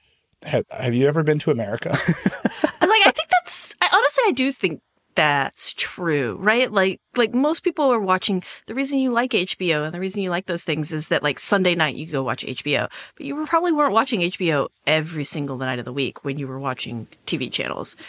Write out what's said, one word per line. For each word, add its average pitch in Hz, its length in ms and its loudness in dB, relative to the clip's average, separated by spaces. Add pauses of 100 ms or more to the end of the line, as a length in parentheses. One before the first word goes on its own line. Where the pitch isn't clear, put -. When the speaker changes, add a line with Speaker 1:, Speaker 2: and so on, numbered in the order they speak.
(440)
Speaker 1:
have, 139 260 0
have 123 240 -2
you 131 140 6
ever 151 160 2
been 151 160 2
to - 100 2
America? 113 540 -2
<laughs> - 40 0 (760)
Speaker 2:
Like, 392 240 6
I - 40 6
think - 200 -2
that's, - 500 0
I, 359 120 2
honestly, 494 340 4
I 370 60 4
do 262 200 0
think 170 280 -4 (400)
that's 143 540 0
true, 147 640 -2
right? 233 320 2
Like, 190 260 2 (160)
like, 240 200 2
most 294 280 2
people 294 300 2
are 226 80 2
watching, 185 420 0 (220)
the 226 100 -10
reason 277 240 -2
you 262 140 2
like 240 220 0
H 185 240 -2
B 170 160 2
O 151 100 0
and 156 80 -4
the 175 80 -6
reason 190 220 -4
you 185 80 -2
like 175 160 -2
those 170 180 -4
things 156 280 -2
is 156 160 -4
that, 165 140 2
like, 147 160 0
Sunday 185 360 2
night 160 200 0
you 160 120 -10
go 151 160 -2
watch 127 200 -4
H - 220 -8
B 135 140 0
O, 107 100 -2 (280)
but - 100 -12
you 277 100 -6
were, 311 80 -4
probably 330 260 2
weren't 294 220 2
watching 214 300 0
H 175 160 -2
B 170 160 2
O 139 140 2 (180)
every 156 380 0
single 143 340 -4
night 131 200 -4
of 117 60 -6
the 123 80 -8
week 135 320 -4
when 139 140 -4
you 139 100 -6
were 131 100 -8
watching 127 480 -6 (200)
T - 100 -2
V 135 140 -4
channels. - 460 -6 (120)